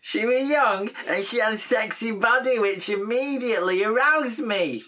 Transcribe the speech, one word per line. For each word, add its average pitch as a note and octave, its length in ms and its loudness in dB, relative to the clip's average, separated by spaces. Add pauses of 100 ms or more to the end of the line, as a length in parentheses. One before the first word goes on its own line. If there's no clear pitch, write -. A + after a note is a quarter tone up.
She A3 240 -4
was B3+ 240 2
young, A3 400 2 (180)
and G3 160 -2
she A#3 160 -2
had A3 140 2
a G#3+ 40 -4
sexy A3+ 560 -2
body A#3 440 2
which G3 320 0
immediately G#3+ 920 0
aroused B3+ 560 2
me. F3+ 480 -2